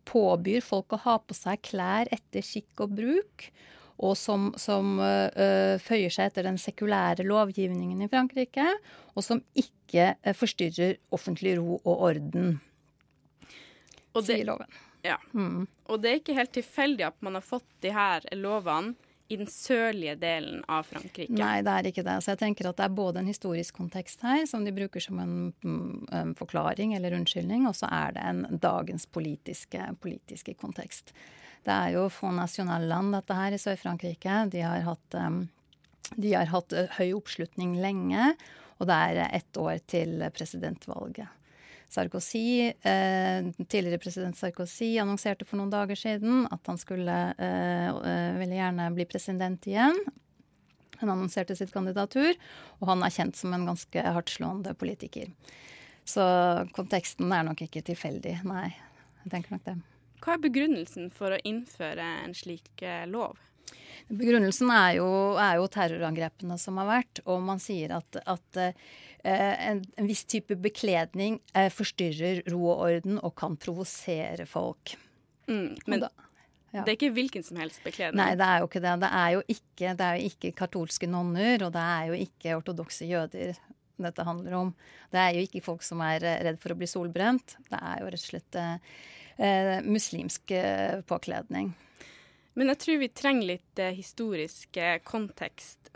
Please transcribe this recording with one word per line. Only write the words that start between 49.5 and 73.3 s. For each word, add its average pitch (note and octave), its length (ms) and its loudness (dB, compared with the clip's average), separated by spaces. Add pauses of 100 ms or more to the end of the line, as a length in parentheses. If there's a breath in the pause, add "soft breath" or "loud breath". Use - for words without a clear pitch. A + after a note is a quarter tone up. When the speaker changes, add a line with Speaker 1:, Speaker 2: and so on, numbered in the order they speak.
Speaker 1:
igjen. A#3 320 4 (1040)
Han G#3+ 120 -2
annonserte F#3 460 -2
sitt F#3 160 -6
kandidatur, G3+ 640 2 (460 loud breath)
og F3+ 80 -2
han F#3 160 4
er F3+ 60 2
kjent - 260 -2
som F3+ 180 -4
en F3+ 120 0
ganske F3 360 -2
hardtslående E3+ 720 -2
politiker. - 560 -8 (760 loud breath)
Så G3 200 2 (480)
konteksten F#3 600 -2
er E3 120 4
nok D#3+ 180 -4
ikke D#3 220 -8
tilfeldig, E3+ 600 -6
nei. F#3 300 -4 (500 loud breath)
Jeg F#3 60 -10
tenker F3 220 -6
nok F3+ 120 -8
det. F3+ 140 -6 (420 soft breath)
Speaker 2:
Hva E4+ 140 2
er D#4+ 160 -2
begrunnelsen A3 640 0
for G3 180 -4
å F#3+ 140 0
innføre G3 600 -6 (200)
en F3+ 100 -10
slik, - 360 -12 (120)
eh, F3 240 -6
lov? G#3 300 -4 (720 loud breath)
Speaker 1:
Begrunnelsen A#3 600 6
er F#3 280 8
jo, F3+ 80 4 (300)
er F#3+ 200 6
jo F#3 120 4
terrorangrepene E3+ 880 -2
som F#3+ 180 -4
har G3 100 -2 (160)
vært, - 240 -10
og F#3 160 2
man F#3+ 160 -2
sier E3+ 340 -4
at, E3 240 -6 (100)
at, F#3 300 -4
eh, F3+ 160 0 (520 loud breath)
en, G3 580 2 (140)
en G#3 100 0
viss G3+ 180 0
type G#3 360 -2
bekledning, G3 800 0 (160)
eh, F#3+ 160 6
forstyrrer F3 720 -2 (100)
ro F3 160 2
og F3 160 4
orden E3+ 380 2
og E3+ 120 -4